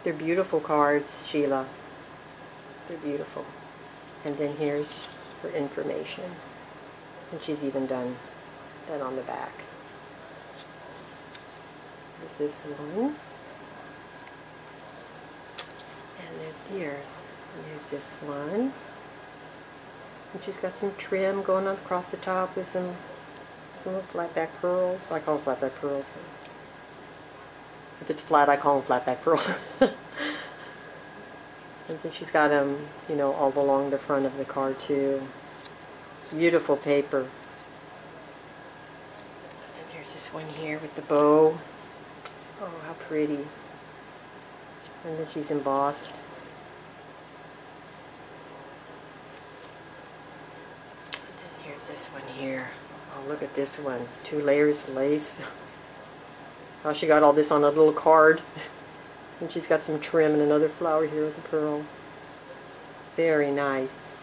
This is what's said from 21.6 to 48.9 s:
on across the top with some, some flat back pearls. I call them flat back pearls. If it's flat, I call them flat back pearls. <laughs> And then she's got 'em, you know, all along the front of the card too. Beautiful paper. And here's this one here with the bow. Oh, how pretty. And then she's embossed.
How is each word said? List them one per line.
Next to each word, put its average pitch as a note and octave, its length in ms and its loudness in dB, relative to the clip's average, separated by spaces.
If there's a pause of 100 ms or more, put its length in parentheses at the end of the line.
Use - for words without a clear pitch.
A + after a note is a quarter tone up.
on G3 80 0
across F#3 360 -2
the G3 60 -6
top F#3 380 0
with F#3 120 -4
some, F3+ 280 -2 (840)
some F#3+ 240 -4
flat E3+ 340 -4
back E3 240 -2
pearls. F3+ 500 2
I D#3+ 100 0
call D#3 160 2
them D3+ 80 -2
flat C3 180 0
back C3 140 0
pearls. C#3 380 -4 (1900)
If C#3+ 80 -12
it's D#3 120 0
flat, C#3+ 280 8
I C#3+ 80 8
call C#3+ 200 6
them C3 80 2
flat B2 200 4
back B2+ 160 0
pearls. D#3+ 300 6 (280)
<laughs> A3+ 120 8 (2000)
And D#3+ 100 -4
then D#3+ 120 -6
she's - 180 -10
got D3+ 220 8
'em, C#3+ 360 4 (220)
you D#3+ 60 2
know, C#3 180 4
all C#3 240 4
along C#3 320 6
the C#3 80 2
front C#3 280 2
of C3+ 120 -2
the C3+ 80 -2
card C3+ 340 0
too. C#3 480 2 (1080)
Beautiful D#3+ 420 6
paper. C#3+ 500 4 (2500)
And - 140 -14
here's D#3 220 -12
this - 200 -8
one D#3+ 140 -8
here D3+ 320 -4
with D3+ 160 -10
the D#3 60 -8
bow. D3+ 580 10 (1000)
Oh, F#3 100 -8 (160)
how E3 60 -8
pretty. D3+ 520 0 (1600)
And D#3+ 140 -4
then D#3 80 -4
she's D3+ 240 -4
embossed. C#3 600 2 (4000)